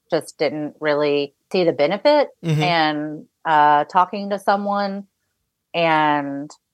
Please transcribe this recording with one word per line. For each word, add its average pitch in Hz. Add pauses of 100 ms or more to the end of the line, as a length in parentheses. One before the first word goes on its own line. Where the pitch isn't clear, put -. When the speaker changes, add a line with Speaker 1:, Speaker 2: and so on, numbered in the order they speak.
Speaker 1:
just -
didn't 151
really 143 (180)
see 185
the 165
benefit 208 (140)
Speaker 2:
Mm-hmm. 156
Speaker 1:
in, 156 (180)
uh, 147
talking 202
to 202
someone, 202 (680)
and 151 (240)